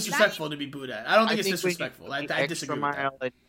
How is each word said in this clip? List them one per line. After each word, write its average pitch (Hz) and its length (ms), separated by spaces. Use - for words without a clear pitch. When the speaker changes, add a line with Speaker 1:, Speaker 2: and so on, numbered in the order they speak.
Speaker 1:
that 214 220
Speaker 2:
disrespectful 156 180
to 147 80
be 143 80
booed 135 240
at. 113 200
I 180 60
don't 220 120
think 214 120
Speaker 3:
I - 0
Speaker 2:
it's 196 100
Speaker 3:
think 175 140
when 180 140
you - 0
Speaker 2:
disrespectful. - 300
Speaker 3:
go 120 60
Speaker 2:
I, 143 100
Speaker 3:
the 151 140
Speaker 2:
I - 60
Speaker 3:
extra - 40
Speaker 2:
disagree 156 340
with 143 140
that. 139 160
Speaker 3:
mile 135 100
and, 127 120